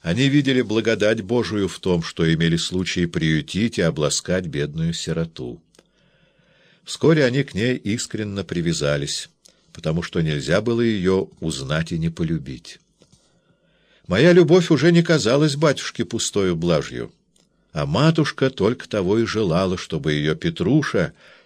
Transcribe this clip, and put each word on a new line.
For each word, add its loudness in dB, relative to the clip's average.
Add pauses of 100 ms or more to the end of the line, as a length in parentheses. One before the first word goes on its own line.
Они 0
видели 2
благодать 0
Божию -2
в -10
том, 0
что 0
имели 2
случай -2
приютить -2
и 0
обласкать -2
бедную -4
сироту. -8 (1200)
Вскоре 2
они 0
к -14
ней 0
искренно -6
привязались, -4 (420)
потому -4
что -4
нельзя 0
было -2
её 0
узнать -4
и -4
не -2
полюбить. -8 (1300)
Моя 6
любовь 6
уже 4
не 6
казалась 2
батюшке 0
пустою -2
блажью, -2 (600)
а -4
матушка 2
только -2
того 0
и 2
желала, 0
чтобы -4
её 0
Петруша 0 (320)